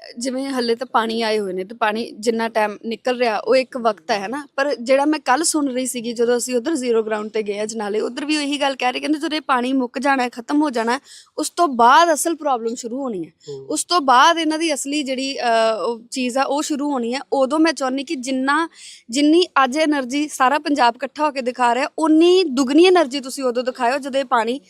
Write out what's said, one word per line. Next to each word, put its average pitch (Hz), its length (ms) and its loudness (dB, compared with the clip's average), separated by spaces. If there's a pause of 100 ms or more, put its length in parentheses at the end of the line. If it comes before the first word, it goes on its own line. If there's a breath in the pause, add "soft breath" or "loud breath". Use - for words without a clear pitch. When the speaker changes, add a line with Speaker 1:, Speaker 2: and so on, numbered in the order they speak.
(180)
Speaker 1:
ਜਿਵੇਂ 262 320 -6
ਹੱਲੇ 247 260 -2
ਤਾਂ 254 120 -8
ਪਾਣੀ 226 340 -2
ਆਏ 214 180 0
ਹੋਏ 196 140 -6
ਨੇ, 185 100 -6
ਤੇ 208 120 -16
ਪਾਣੀ 220 360 -2
ਜਿੰਨਾ 226 380 -2
ਟਾਈਮ 214 360 -2
ਨਿਕਲ 233 320 -4
ਰਿਹਾ, 233 200 0
ਉਹ 226 180 2
ਇੱਕ 262 220 0
ਵਕਤ 226 340 -2
ਹੈ, 208 80 0
ਹੈ 196 80 -6
ਨਾ? 277 280 -8
ਪਰ 277 200 -2
ਜਿਹੜਾ 262 300 2
ਮੈਂ 302 140 2
ਕੱਲ੍ਹ 269 240 0
ਸੁਣ 311 240 0
ਰਹੀ 254 180 -4
ਸੀਗੀ, 240 280 -6
ਜਦੋਂ 240 240 2
ਅਸੀਂ 247 180 -4
ਉੱਧਰ 247 200 -2
ਜ਼ੀਰੋ 240 280 0
ਗਰਾਊਂਡ 214 240 -4
'ਤੇ 214 160 -4
ਗਏ 202 160 -6
ਆ 214 40 -4
ਅਜਨਾਲੇ, 214 360 -4
ਉੱਧਰ 254 260 -6
ਵੀ 302 100 -2
ਇਹੀ 285 260 -2
ਗੱਲ 277 140 0
ਕਹਿ 247 160 -2
ਰਹੇ, 262 80 -6
ਕਹਿੰਦੇ, 285 200 -2
"ਜਦੋਂ 302 180 -4
ਇਹ 311 40 -6
ਪਾਣੀ 254 320 -2
ਮੁੱਕ 262 260 -2
ਜਾਣਾ 262 240 0
ਹੈ, 247 60 -2
ਖਤਮ 262 320 -2
ਹੋ 302 80 0
ਜਾਣਾ 233 240 -2
ਹੈ, 269 60 -2 (380 loud breath)
ਉਸ 311 120 -4
ਤੋਂ 349 180 2
ਬਾਅਦ 277 460 6
ਅਸਲ 339 220 -2
ਪ੍ਰੋਬਲਮ 247 400 -2
ਸ਼ੁਰੂ 247 260 -8
ਹੋਣੀ 208 240 -6
ਹੈ। 175 60 -16 (180)
Speaker 2:
ਹੂੰ। 403 160 -12
Speaker 1:
ਉਸ 302 180 -4
ਤੋਂ 349 180 0
ਬਾਅਦ 277 360 6
ਇਹਨਾਂ 311 220 -2
ਦੀ 320 140 -2
ਅਸਲੀ 285 300 -4
ਜਿਹੜੀ, 269 360 -4
ਅਹ, 226 440 0
ਉਹ 226 180 -4 (100)
ਚੀਜ਼ 247 260 -4
ਆ, 269 60 2
ਉਹ 277 180 -2
ਸ਼ੁਰੂ 294 300 -4
ਹੋਣੀ 240 220 -2
ਹੈ।" 269 60 -6 (140)
ਉਦੋਂ 269 260 2
ਮੈਂ 320 140 4
ਚਾਹੁੰਦੀ 269 300 -4
ਕਿ 311 120 -8
ਜਿੰਨਾ, 269 540 -2 (400 loud breath)
ਜਿੰਨੀ 302 360 4 (180)
ਅੱਜ 254 160 0
ਏਨਰਜੀ 285 480 0
ਸਾਰਾ 277 320 2
ਪੰਜਾਬ 277 360 2
ਇਕੱਠਾ 285 300 -4
ਹੋ 302 60 0
ਕੇ 269 100 -6
ਦਿਖਾ 240 340 0
ਰਿਹਾ, 277 140 -2 (100)
ਉਨੀ 330 440 6
ਦੁੱਗਣੀ 285 440 4
ਏਨਰਜੀ 302 320 4
ਤੁਸੀਂ 269 240 -8
ਉਦੋਂ 247 200 0
ਦਿਖਾਇਓ 254 340 -2
ਜਦੋਂ 269 220 -4
ਇਹ 277 60 0
ਪਾਣੀ 247 340 0 (100 soft breath)